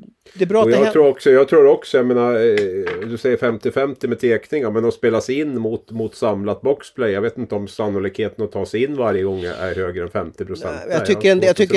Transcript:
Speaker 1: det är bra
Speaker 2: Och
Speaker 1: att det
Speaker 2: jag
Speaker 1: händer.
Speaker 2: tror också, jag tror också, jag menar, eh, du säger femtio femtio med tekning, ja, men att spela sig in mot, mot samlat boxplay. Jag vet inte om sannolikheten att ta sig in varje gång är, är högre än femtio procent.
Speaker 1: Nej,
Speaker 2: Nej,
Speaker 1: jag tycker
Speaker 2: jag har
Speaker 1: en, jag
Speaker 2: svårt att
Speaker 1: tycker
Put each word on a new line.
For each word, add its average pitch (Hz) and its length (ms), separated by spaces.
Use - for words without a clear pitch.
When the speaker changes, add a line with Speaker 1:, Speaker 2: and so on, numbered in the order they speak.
Speaker 1:
det 185 100
är - 20
bra 202 120
Speaker 2:
Och 226 60
Speaker 1:
att - 20
det - 60
Speaker 2:
jag - 40
Speaker 1:
händer. 214 160
Speaker 2:
tror 147 160
också, 135 220
jag 135 180
tror 151 180
också, 156 300
jag 127 100
menar, 120 280
eh, 98 720
du 117 100
säger 123 180
femtio 120 340
femtio 135 380
med 117 120
tekning, 127 420
ja, 110 80
men 113 140
att 117 100
spela 113 260
sig 135 200
in 143 180
mot, 113 320
mot 110 240
samlat 101 460
boxplay. - 520
Jag 98 100
vet 113 160
inte 117 160
om 101 140
sannolikheten 101 760
att 101 80
ta 98 140
sig 113 180
in 143 120
varje 104 260
gång 95 180
är, 87 120
är 87 220
högre 90 280
än 85 80
femtio 92 340
procent. 90 320
Speaker 1:
Nej, - 120
Speaker 2:
Nej, 175 80
Speaker 1:
jag 156 100
tycker 196 220
Speaker 2:
jag 190 60
har 185 60
Speaker 1:
en, - 20
jag - 40
Speaker 2:
svårt 185 40
att 175 60
Speaker 1:
tycker 190 200